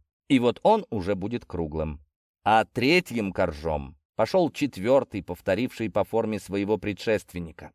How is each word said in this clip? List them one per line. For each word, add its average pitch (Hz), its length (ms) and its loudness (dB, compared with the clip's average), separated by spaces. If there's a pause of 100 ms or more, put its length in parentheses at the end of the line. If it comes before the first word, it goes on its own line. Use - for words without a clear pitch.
(280)
И 135 100 4
вот 120 240 0
он 208 280 4
уже 98 240 -2
будет 104 320 -6
круглым. 78 540 -6 (440)
А 110 200 4
третьим 117 680 0
коржом 78 640 -4 (200)
пошёл 160 340 2
четвёртый, 117 720 0
повторивший 101 680 -2
по 101 120 2
форме 110 380 -2
своего 101 360 0
предшественника. 92 1000 -4